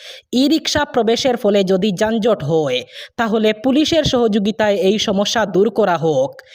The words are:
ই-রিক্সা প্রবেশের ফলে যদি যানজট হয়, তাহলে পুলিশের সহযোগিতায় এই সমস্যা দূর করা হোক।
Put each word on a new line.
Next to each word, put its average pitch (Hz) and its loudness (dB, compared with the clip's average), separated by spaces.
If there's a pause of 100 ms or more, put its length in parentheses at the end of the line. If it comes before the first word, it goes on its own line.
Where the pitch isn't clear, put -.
(320)
ই-রিক্সা 294 0
প্রবেশের 240 0
ফলে 202 2
যদি 190 0
যানজট 214 0
হয়, 139 0 (340)
তাহলে 214 0
পুলিশের 285 0
সহযোগিতায় 214 0
এই 196 2
সমস্যা 202 0
দূর 196 2
করা 202 0
হোক। 147 -2 (140)